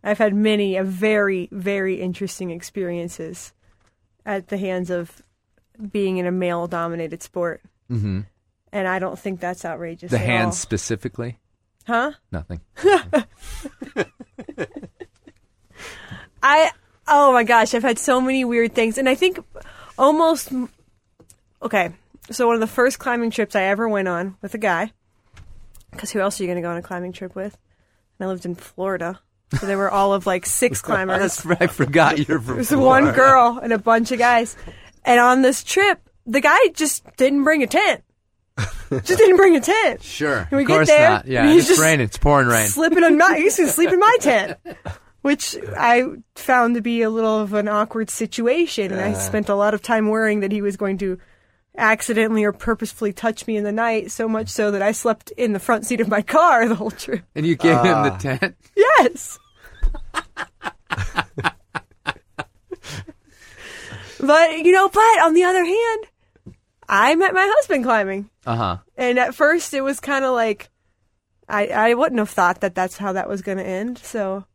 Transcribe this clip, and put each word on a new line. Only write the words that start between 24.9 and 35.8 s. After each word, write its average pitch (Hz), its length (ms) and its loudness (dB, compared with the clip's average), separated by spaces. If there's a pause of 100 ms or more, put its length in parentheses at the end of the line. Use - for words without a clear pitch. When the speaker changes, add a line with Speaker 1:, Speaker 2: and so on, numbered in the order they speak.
Speaker 1:
'cause - 140 -12
who 208 100 -4
else 196 200 -4
are 190 40 -4
you 175 40 -6
gonna 175 140 -6
go 170 80 -6
on 170 80 -6
a 175 40 -10
climbing 180 300 -10
trip 180 220 -16
with? 196 220 -12 (640)
And 190 80 -8
I 190 40 -4
lived 180 160 -8
in 175 80 -6
Florida, 185 680 -8 (380)
so 202 80 -6
they 196 100 -2
were 196 140 -2
all 196 240 2
of, 190 120 -4
like, 185 200 -4
six - 360 -2
Speaker 2:
<laughs> - 60 -12
Speaker 1:
climbers. 190 300 -2
Speaker 2:
That's 208 260 -4
right, 170 160 0
I 175 60 4
forgot 147 600 2
you're 160 140 0
from 123 140 -6
Speaker 1:
It - 40 -6
was 240 160 -4
one 262 280 6
Speaker 2:
Florida. 294 140 2
Speaker 1:
girl 262 460 6
and 233 120 -2
a 214 40 -2
bunch 226 320 0
of 247 80 -4
guys. 233 380 2 (480)
And 240 160 6
on 254 220 6
this 262 200 2
trip, 392 380 2 (260)